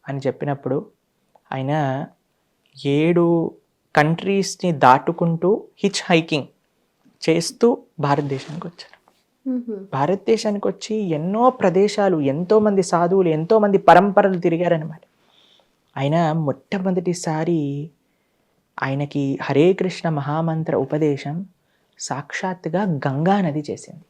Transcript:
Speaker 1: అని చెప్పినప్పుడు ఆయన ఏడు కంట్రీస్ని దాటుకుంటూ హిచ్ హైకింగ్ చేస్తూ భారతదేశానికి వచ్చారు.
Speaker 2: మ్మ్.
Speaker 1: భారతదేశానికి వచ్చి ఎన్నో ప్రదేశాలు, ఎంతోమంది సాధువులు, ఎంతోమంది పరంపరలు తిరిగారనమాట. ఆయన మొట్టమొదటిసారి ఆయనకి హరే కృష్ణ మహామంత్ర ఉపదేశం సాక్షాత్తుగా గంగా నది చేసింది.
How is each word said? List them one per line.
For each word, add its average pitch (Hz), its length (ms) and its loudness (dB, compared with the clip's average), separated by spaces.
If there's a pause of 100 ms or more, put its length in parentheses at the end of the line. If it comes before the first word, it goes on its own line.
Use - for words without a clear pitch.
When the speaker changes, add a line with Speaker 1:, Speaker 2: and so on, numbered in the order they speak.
Speaker 1:
అని 139 200 -6
చెప్పినప్పుడు 139 580 -4 (680)
ఆయన 135 520 -2 (800)
ఏడు 170 680 2 (440)
కంట్రీస్ని 180 760 0
దాటుకుంటూ 165 920 2 (140)
హిచ్ 196 280 -2
హైకింగ్ 160 400 2 (840)
చేస్తూ 170 480 2 (220)
భారతదేశానికి 143 680 -4
వచ్చారు. - 340 -20 (480)
Speaker 2:
మ్మ్. 233 440 -6
Speaker 1:
భారతదేశానికి 202 760 -2
వచ్చి 196 280 -6
ఎన్నో 196 540 0
ప్రదేశాలు, 196 720 2
ఎంతోమంది 190 600 2
సాధువులు, 175 460 2
ఎంతోమంది 196 480 2
పరంపరలు 190 600 6
తిరిగారనమాట. 165 600 -2 (960)
ఆయన 156 340 0
మొట్టమొదటిసారి 165 1600 -2 (960)
ఆయనకి 139 580 -4
హరే 151 320 4
కృష్ణ 180 360 -4
మహామంత్ర 160 680 -4
ఉపదేశం 151 680 -2 (540)
సాక్షాత్తుగా 170 840 -6
గంగా 160 580 0
నది 151 300 -2
చేసింది. - 380 -12